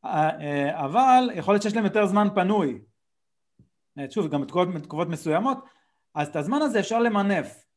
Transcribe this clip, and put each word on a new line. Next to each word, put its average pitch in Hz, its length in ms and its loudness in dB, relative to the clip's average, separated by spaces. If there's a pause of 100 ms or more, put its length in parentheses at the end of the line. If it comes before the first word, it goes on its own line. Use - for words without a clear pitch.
אה, 156 360 0
אה, 143 440 -4
אבל 254 500 4
יכול 180 200 2
להיות 208 80 2
שיש 214 140 -2
להם 220 80 0
יותר 208 220 2
זמן 202 280 4
פנוי. 185 440 2 (1200)
אה, 139 120 -8
שוב, - 180 -2
גם 143 120 -2
בתקופות, 175 340 0
בתקופות 156 340 -6
מסוימות, 175 560 -2 (500)
אז 147 140 -4
את - 80 -8
הזמן 208 260 -2
הזה 233 180 0
אפשר 226 180 -2
למנף. 202 640 0 (120)